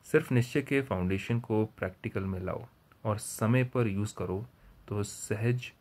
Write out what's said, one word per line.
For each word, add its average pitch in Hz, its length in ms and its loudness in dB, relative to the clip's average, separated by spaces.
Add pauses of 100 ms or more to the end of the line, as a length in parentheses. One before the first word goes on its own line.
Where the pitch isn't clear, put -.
सिर्फ 160 280 2
निश्चय 127 300 4
के 139 200 2
फाउंडेशन 98 580 0
को 110 260 2
प्रैक्टिकल 98 580 -6
में 95 160 -2
लाओ 92 260 -4 (400)
और 104 120 0
समय 120 460 2
पर 127 240 0
यूज़ 101 300 -2
करो 95 280 -4 (420)
तो 104 160 -2
सहज 117 760 -2